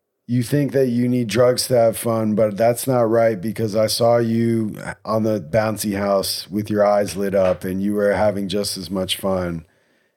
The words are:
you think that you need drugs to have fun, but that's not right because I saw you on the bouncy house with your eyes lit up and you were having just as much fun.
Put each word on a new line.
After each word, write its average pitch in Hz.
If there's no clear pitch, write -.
you 123
think 139
that 135
you 120
need 123
drugs 123
to 127
have 117
fun, 113
but 107
that's 120
not 123
right 113
because 107
I 110
saw 117
you 113
on 107
the 107
bouncy 104
house 101
with 107
your 101
eyes 101
lit 98
up 92
and 95
you 104
were 101
having 101
just 98
as 90
much 92
fun. 90